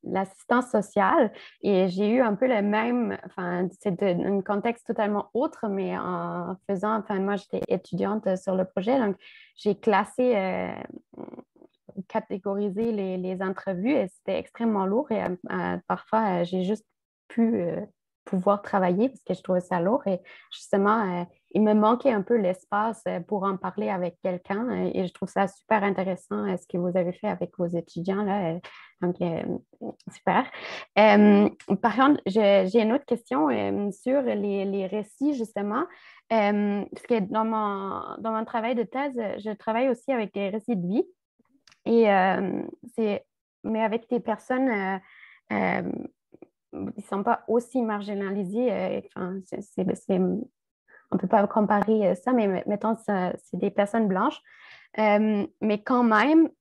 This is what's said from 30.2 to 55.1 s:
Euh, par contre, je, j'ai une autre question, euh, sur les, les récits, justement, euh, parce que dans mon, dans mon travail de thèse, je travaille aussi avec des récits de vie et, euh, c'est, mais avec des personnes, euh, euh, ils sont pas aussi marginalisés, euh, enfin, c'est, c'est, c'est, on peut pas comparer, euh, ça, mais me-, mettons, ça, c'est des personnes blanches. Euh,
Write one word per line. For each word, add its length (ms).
Euh, 500
par 160
contre, 300
je, 460
j'ai 80
une 120
autre 120
question, 460
euh, 420
sur 300
les, 420
les 220
récits, 480
justement, 500
euh, 600
parce 140
que 140
dans 240
mon, 760
dans 120
mon 120
travail 300
de 80
thèse, 320
je 140
travaille 380
aussi 200
avec 240
des 140
récits 280
de 120
vie 160
et, 260
euh, 520
c'est, 300
mais 200
avec 260
des 120
personnes, 500
euh, 280
euh, 400
ils 80
sont 180
pas 240
aussi 360
marginalisés, 880
euh, 280
enfin, 300
c'est, 180
c'est, 320
c'est, 240
on 80
peut 100
pas 180
comparer, 640
euh, 60
ça, 180
mais 160
me-, 180
mettons, 300
ça, 380
c'est 140
des 120
personnes 380
blanches. 320
Euh, 480